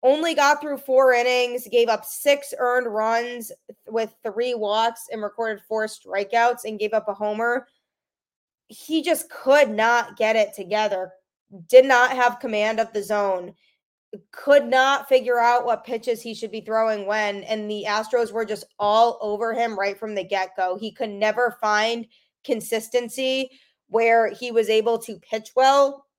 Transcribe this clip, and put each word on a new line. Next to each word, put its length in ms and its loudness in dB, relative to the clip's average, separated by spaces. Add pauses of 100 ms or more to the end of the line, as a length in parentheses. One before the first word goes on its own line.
only 320 2
got 260 2
through 180 -8
four 340 4
innings, 580 0
gave 180 4
up 180 0
six 520 -2
earned 280 0
runs 640 -4 (340)
with 360 -4
three 320 -4
walks 560 -2
and 120 -8
recorded 460 -6
four 180 -2
strikeouts 800 -2
and 140 -8
gave 160 -4
up 140 -2
a 60 -4
homer. 520 -4 (1000)
He 340 -4
just 260 -2
could 420 2
not 460 0
get 200 0
it 180 0
together, 580 -4 (560)
did 160 10
not 280 4
have 280 0
command 400 -2
of 140 -4
the 80 -4
zone, 520 -4 (800)
could 340 4
not 420 2
figure 300 2
out 280 2
what 180 -2
pitches 380 -6
he 120 -10
should 160 -12
be 120 -10
throwing 440 -2
when, 380 -4
and 260 -6
the 160 -6
Astros 460 -2
were 140 -4
just 180 -8 (140)
all 420 4
over 320 -4
him 260 -2
right 200 -4
from 160 -8
the 100 -4
get-go. 520 -4
He 160 -10
could 180 -8
never 500 -2
find 460 0 (360)
consistency 1080 -4 (380)
where 440 4
he 180 -10
was 200 0
able 300 2
to 180 -12
pitch 360 -8
well 520 4 (120)